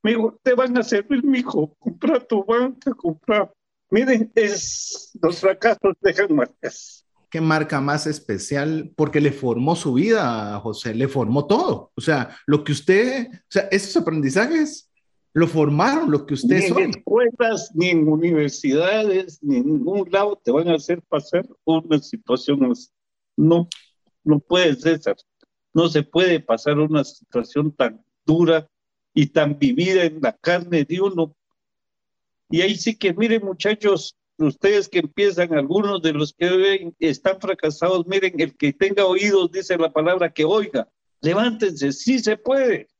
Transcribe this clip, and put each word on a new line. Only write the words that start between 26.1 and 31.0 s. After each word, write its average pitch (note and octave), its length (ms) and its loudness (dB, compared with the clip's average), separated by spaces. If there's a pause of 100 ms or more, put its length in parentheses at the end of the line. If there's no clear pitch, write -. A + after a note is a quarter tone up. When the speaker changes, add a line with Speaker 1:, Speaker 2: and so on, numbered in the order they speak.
Speaker 1:
pasar D3 400 0
una D3+ 240 2
situación - 680 -4
tan A2 280 -2 (240)
dura D#3+ 400 4 (480)
y D3 140 2
tan D3 320 0
vivida E3+ 460 2
en D#3 160 -4
la A#2 160 0
carne F3 480 0
de F3 160 -4